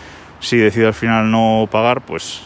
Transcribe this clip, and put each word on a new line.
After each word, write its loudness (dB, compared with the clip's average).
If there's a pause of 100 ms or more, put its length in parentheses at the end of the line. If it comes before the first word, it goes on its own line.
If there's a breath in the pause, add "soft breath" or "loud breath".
(380 loud breath)
si -2
decido 4
al 0
final 0
no 2
pagar, 0
pues -10